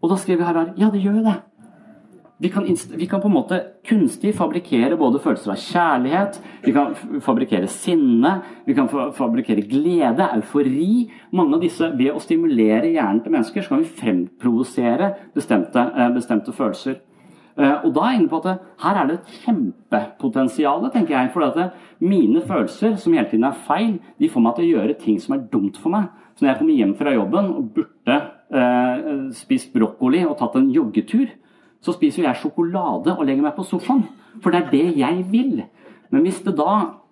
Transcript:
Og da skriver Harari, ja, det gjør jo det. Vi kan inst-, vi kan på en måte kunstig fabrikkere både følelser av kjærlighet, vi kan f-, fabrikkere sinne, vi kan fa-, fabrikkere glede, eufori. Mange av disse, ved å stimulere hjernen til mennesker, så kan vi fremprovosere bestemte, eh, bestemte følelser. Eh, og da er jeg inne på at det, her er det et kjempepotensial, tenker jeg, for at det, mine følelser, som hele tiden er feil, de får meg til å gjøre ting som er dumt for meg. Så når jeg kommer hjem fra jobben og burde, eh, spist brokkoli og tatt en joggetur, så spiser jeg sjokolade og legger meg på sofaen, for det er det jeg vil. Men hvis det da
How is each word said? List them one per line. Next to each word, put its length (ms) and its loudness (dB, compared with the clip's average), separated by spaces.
Og 140 0
da 80 -4
skriver 240 0
Harari, 320 -2
ja, 160 2
det 80 0
gjør 160 2
jo 140 2
det. 80 -4
Vi 80 -2
kan 160 -2
inst-, 320 -2
vi 80 -4
kan 160 -2
på 80 0
en 60 4
måte 220 0
kunstig 480 2
fabrikkere 640 0
både 240 2
følelser 320 -2
av 80 -6
kjærlighet, 760 0
vi 80 4
kan 240 2
f-, 240 -8
fabrikkere 480 0
sinne, 640 2
vi 140 0
kan 100 2
fa-, 240 -4
fabrikkere 560 -2
glede, 560 2
eufori. 720 0
Mange 220 2
av 80 0
disse, 320 -2
ved 160 2
å 100 -6
stimulere 720 2
hjernen 260 0
til 140 -2
mennesker, 260 -2
så 140 -4
kan 80 2
vi 180 -6
fremprovosere 1080 0
bestemte, 480 0
eh, 300 0
bestemte 420 -2
følelser. 400 -4
Eh, 140 4
og 80 2
da 140 2
er 80 2
jeg 80 4
inne 100 2
på 80 -2
at 80 -4
det, 80 -2
her 160 2
er 80 0
det 80 -2
et 240 -18
kjempepotensial, 1500 -2
tenker 240 2
jeg, 160 0
for 100 0
at 160 0
det, 80 -2
mine 480 4
følelser, 480 0
som 220 2
hele 100 0
tiden 220 0
er 180 -12
feil, 300 0
de 160 0
får 140 4
meg 100 0
til 140 0
å 80 4
gjøre 260 0
ting 160 0
som 160 -4
er 160 -4
dumt 300 0
for 100 0
meg. 160 0
Så 80 2
når 80 4
jeg 80 -4
kommer 180 4
hjem 160 2
fra 220 -2
jobben 340 0
og 240 -6
burde, 420 -2
eh, 680 0
spist 400 -4
brokkoli 480 2
og 160 -2
tatt 160 -2
en 160 4
joggetur, 560 0
så 160 -4
spiser 300 0
jeg 160 -2
sjokolade 760 -2
og 100 -2
legger 200 0
meg 100 -4
på 80 -6
sofaen, 400 0
for 80 2
det 80 2
er 120 -2
det 280 2
jeg 220 0
vil. 300 0
Men 140 4
hvis 180 -4
det 140 -2
da 160 2